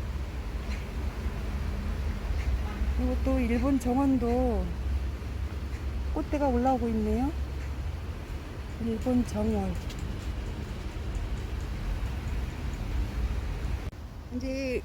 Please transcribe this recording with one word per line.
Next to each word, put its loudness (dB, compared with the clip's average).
이것도 4
일본 4
정원도 4
꽃대가 2
올라오고 4
있네요. 2
일본 2
정원. 2
이제 0